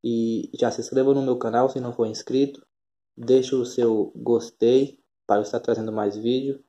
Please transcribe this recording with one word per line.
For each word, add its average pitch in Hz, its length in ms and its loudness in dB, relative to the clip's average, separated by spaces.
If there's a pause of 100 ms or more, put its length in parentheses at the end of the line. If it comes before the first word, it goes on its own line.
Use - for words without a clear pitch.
E 113 520 -2
já 117 160 0
se - 100 -8
inscreva 131 340 2
no 139 80 2
meu 127 140 0
canal 123 320 0
se 135 120 -4
não 123 120 -6
for 117 140 0
inscrito. 131 600 -2 (500)
Deixe 127 380 2
o 127 100 0
seu 113 520 0
gostei 120 840 2 (280)
para 104 120 2
eu 104 40 0
estar 113 180 -6
trazendo 110 320 -2
mais 104 240 -2
vídeo. 131 520 -2